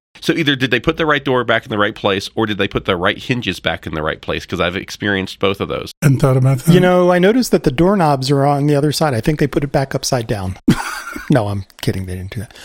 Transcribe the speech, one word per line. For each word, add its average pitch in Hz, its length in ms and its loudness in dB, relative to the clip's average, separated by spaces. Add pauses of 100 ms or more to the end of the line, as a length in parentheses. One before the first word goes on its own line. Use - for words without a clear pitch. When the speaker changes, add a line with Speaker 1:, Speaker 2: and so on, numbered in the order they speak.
(200)
Speaker 1:
So - 120 0
either 147 240 2
did 127 140 -2
they 123 100 -4
put 165 160 -2
the 160 100 -2
right 143 180 0
door 127 200 0
back 113 200 0
in - 60 -14
the 107 80 -2
right 104 160 2
place, 98 400 -2
or 110 120 0
did 104 120 -4
they 101 100 0
put - 160 -4
the 95 120 0
right 92 220 0
hinges 113 420 -4
back 82 260 -4
in 82 80 -8
the 78 80 -4
right 76 180 -4
place? 78 260 -6
'Cause 90 140 -6
I've 87 160 0
experienced 98 640 -4
both 98 200 0
of 85 80 -4
those. 65 220 -6 (120)
Speaker 2:
And 135 180 4
thought 131 160 4
about 131 240 2
that. 165 120 4
Speaker 3:
You 180 80 8
know, 180 300 4
I 180 80 4
noticed 226 320 2
that 185 140 2
the 139 80 2
doorknobs 151 580 2
are 139 160 2
on 143 200 2
the 147 100 2
other 143 160 0
side. 151 200 0
I 113 80 0
think 156 180 0
they 147 100 2
put 147 160 0
it 143 80 -6
back 139 220 0
upside 127 320 -2
down. 95 300 -4 (120)
<laughs> - 80 4 (540)
No, 120 160 4
I'm 101 180 -6 (160)
kidding. 98 260 -4
They 92 100 -8
didn't 92 160 -10
do 104 80 -8
that. - 120 -14 (120)